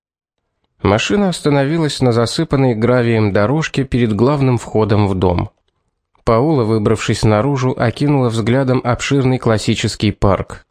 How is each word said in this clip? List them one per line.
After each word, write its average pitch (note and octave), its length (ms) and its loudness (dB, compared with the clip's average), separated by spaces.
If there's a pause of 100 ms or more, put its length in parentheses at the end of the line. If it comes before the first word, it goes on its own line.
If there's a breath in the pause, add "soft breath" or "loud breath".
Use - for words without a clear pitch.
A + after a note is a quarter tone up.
(840)
Машина F#3+ 460 2
остановилась D3+ 720 -2
на B2+ 120 2
засыпанной C3 640 0
гравием A2+ 580 2
дорожке C3 520 -2
перед A#2+ 300 0
главным B2+ 420 2
входом G#2+ 500 0
в G2 80 0
дом. F2+ 360 -2 (720)
Паула, B2 400 2
выбравшись A2 600 0
наружу, B2+ 520 0
окинула C3 540 0
взглядом B2 520 0
обширный B2+ 560 0
классический A2 720 -2
парк. - 580 -2